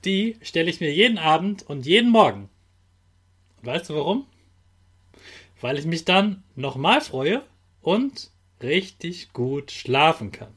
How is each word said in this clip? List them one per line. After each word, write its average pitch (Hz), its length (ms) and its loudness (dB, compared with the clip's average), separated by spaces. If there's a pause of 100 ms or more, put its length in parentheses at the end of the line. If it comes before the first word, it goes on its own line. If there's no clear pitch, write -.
Die 202 380 -2
stelle 165 280 -2
ich 170 120 -6
mir 151 120 -2
jeden 220 240 4
Abend 165 460 0
und 139 220 -10
jeden 226 260 4
Morgen. 117 380 4 (1120)
Und 117 60 -12
weißt 170 220 -6
du 151 60 -6
warum? 185 320 -2 (1300)
Weil 135 180 -4
ich 143 60 -8
mich 165 200 -4
dann 196 380 2 (120)
nochmal 139 460 0
freue 160 420 -2 (380)
und 233 500 -2 (300)
richtig 175 680 -6
gut 135 400 -6
schlafen 135 600 2
kann. - 240 -18